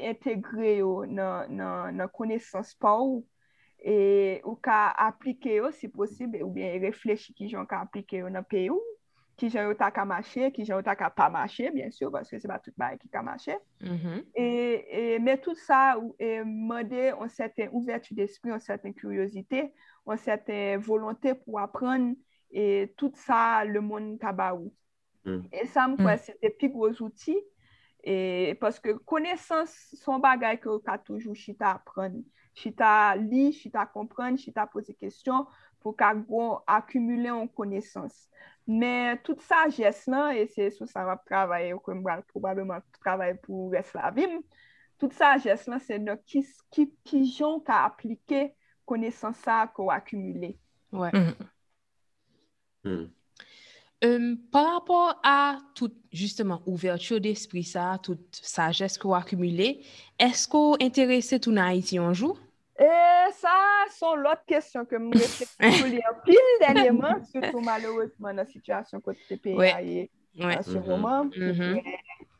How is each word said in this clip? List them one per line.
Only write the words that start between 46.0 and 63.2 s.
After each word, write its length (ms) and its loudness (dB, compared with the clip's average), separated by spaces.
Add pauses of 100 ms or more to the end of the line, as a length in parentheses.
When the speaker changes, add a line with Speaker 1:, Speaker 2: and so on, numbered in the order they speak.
Speaker 1:
ki, 160 -2 (260)
ki 540 0
jan 340 0
w 80 -8
ka 220 4
aplike 600 -4 (380)
konesans 580 -4
sa 260 2
ke 140 -6
w 100 2
akimile. 600 -8 (360)
Speaker 3:
Wè. 220 -4
Speaker 4:
<coughs> 80 6 (1700)
<coughs> 300 -8 (800)
Speaker 1:
Pa 640 2
Speaker 3:
rapò 360 2 (240)
Speaker 1:
a 360 4 (160)
Speaker 3:
tout 160 -4 (200)
Speaker 1:
jisteman, 520 -4
Speaker 3:
ouvèti 560 -2
despri 480 -4
sa 240 -2
a, 80 -2
tout 200 -6 (120)
sajès 640 -2
ke 140 -4
w 80 4
akimile, 640 0 (320)
èske 400 2
w 240 8
enterese 640 4
tounen 220 4
Ayiti 320 0
yon 180 2
jou? 220 -2 (960)